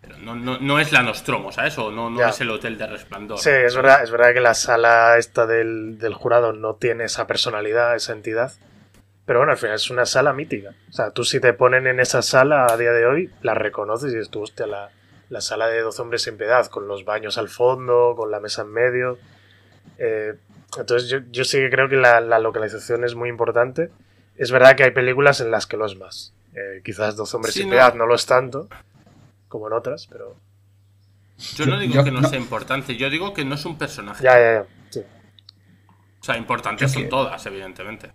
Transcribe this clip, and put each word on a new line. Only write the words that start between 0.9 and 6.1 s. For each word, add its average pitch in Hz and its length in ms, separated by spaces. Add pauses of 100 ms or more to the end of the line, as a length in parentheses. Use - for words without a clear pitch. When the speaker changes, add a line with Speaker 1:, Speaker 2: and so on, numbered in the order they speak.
Speaker 1:
la 131 120
Nostromo, 107 480
¿sabes? 147 260
O 110 140
no, 117 180
no 117 100
Speaker 2:
Ya. 117 100
Speaker 1:
es 107 120
el 120 80
Hotel 110 300
de 107 80
Resplandor. 104 520
Speaker 2:
Sí, 147 120
es 123 240
verdad, 135 280
es 113 60
verdad 120 240
que 123 80
la 117 140
sala 117 640
esta 117 260
del, 113 540
del 107 160